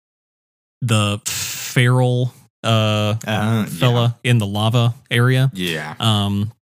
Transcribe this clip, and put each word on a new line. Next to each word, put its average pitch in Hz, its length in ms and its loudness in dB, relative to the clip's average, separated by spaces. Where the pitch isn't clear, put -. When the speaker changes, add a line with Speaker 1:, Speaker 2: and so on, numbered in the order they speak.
Speaker 1:
the 104 440 0
feral, 123 1080 0
uh, 107 520 2
Speaker 2:
Uh, 107 400 0
Speaker 1:
fella 120 580 0
Speaker 2:
yeah. 123 80 0
Speaker 1:
in 120 60 4
the 107 80 0
lava 110 480 0
area. 127 440 2
Speaker 2:
Yeah. 85 460 -4
Speaker 1:
Um, 104 540 -2